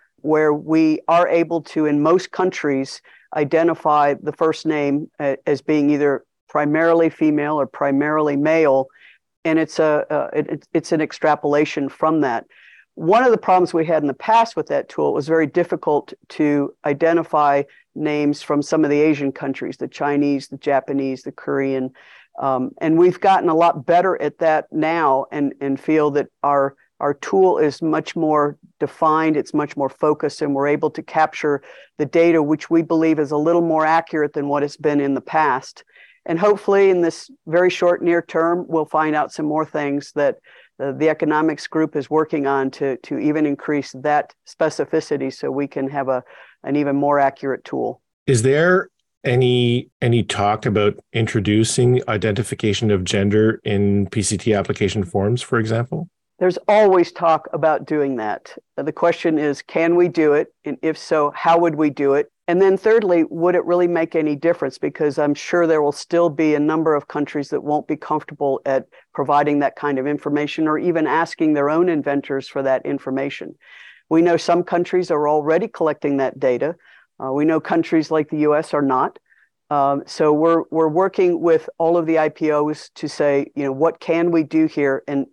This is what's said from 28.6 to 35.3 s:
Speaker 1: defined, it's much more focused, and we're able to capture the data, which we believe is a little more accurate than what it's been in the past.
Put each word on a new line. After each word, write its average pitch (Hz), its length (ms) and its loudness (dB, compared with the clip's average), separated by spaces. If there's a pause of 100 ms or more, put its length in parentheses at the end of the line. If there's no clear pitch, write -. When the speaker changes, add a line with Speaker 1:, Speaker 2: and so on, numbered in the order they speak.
Speaker 1:
defined, 156 580 0
it's - 160 -6
much 151 240 -2
more 135 120 -2
focused, 151 520 -2
and 143 140 -2
we're 139 120 0
able 147 240 0
to 156 120 -12
capture 156 580 -2 (360)
the 151 80 -2
data, 165 360 4
which 147 280 -2
we 165 120 2
believe 160 380 0
is 143 120 -2
a 147 60 -2
little 170 240 2
more 160 240 0
accurate 160 480 0
than 143 140 -4
what 143 160 0
it's 143 140 -8
been 147 240 0
in 139 120 0
the 131 80 -2
past. 143 640 -2 (420)